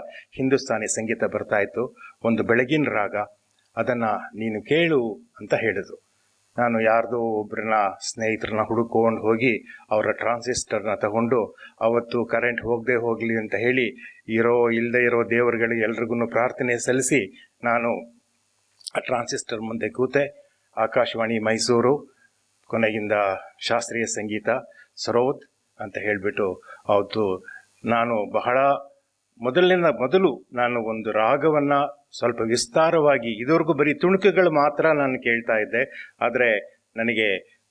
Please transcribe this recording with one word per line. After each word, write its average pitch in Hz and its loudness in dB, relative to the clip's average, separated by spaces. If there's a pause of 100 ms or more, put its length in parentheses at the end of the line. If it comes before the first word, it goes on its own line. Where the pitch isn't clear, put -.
(320)
ಹಿಂದೂಸ್ತಾನಿ 131 -2
ಸಂಗೀತ 110 -4
ಬರ್ತಾ 107 -2
ಇತ್ತು, 113 -4 (280)
ಒಂದು 113 2
ಬೆಳಗಿನ 127 2
ರಾಗ, 107 -2 (600)
ಅದನ್ನ 117 -2
ನೀನು 107 -6
ಕೇಳು" 147 0 (260)
ಅಂತ 104 -4
ಹೇಳಿದ್ರು. 104 -4 (540)
ನಾನು 117 2
ಯಾರ್ದೋ 113 2
ಒಬ್ರನ್ನ, 110 -4 (260)
ಸ್ನೇಹಿತರನ್ನ 110 -4
ಹುಡುಕೊಂಡು 113 0
ಹೋಗಿ 113 2 (320)
ಅವರ 110 0
ಟ್ರಾನ್ಸಿಸ್ಟರ್ನ 113 -4
ತಗೊಂಡು, 113 0 (240)
ಅವತ್ತು 117 0
ಕರೆಂಟ್ 117 -2
ಹೋಗದೆ 117 0
ಹೋಗ್ಲಿ 113 -2
ಅಂತ 107 -6
ಹೇಳಿ, 117 -2 (120)
ಇರೋ 120 2
ಇಲ್ಲದೆ 120 0
ಇರೋ 117 2
ದೇವರುಗಳಿಗೆ 117 2
ಎಲ್ರಿಗೂ 113 -2
ಪ್ರಾರ್ಥನೆ 120 -2
ಸಲ್ಲಿಸಿ 127 -2 (140)
ನಾನು 117 -2 (800)
ಆ - -2
ಟ್ರಾನ್ಸಿಸ್ಟರ್ 120 -6
ಮುಂದೆ 110 -6
ಕೂತೆ. 135 -4 (240)
ಆಕಾಶವಾಣಿ 113 0
ಮೈಸೂರು, 117 2 (600)
ಕೊನೆಗಿಂದ 107 0 (460)
ಶಾಸ್ತ್ರೀಯ 117 -2
ಸಂಗೀತ 107 -6 (480)
ಸರೋದ್ 123 0 (400)
ಅಂತ 101 -10
ಹೇಳ್ಬಿಟ್ಟು, 101 -2 (260)
ಅವತ್ತು 101 0 (380)
ನಾನು 113 -2
ಬಹಳ 123 0 (840)
ಮೊದಲಿನ 175 4
ಮೊದಲು 139 2
ನಾನು 123 0
ಒಂದು 110 -4
ರಾಗವನ್ನ 143 2 (460)
ಸ್ವಲ್ಪ 120 -2
ವಿಸ್ತಾರವಾಗಿ, 127 2
ಇದುವರೆಗೂ 160 2
ಬರೀ 143 2
ತುಣುಕುಗಳು 180 4
ಮಾತ್ರ 151 4
ನಾನು 139 2
ಕೇಳ್ತಾ 117 0
ಇದ್ದೆ, 113 -2
ಆದ್ರೆ 117 2 (360)
ನನಗೆ 110 -2 (120)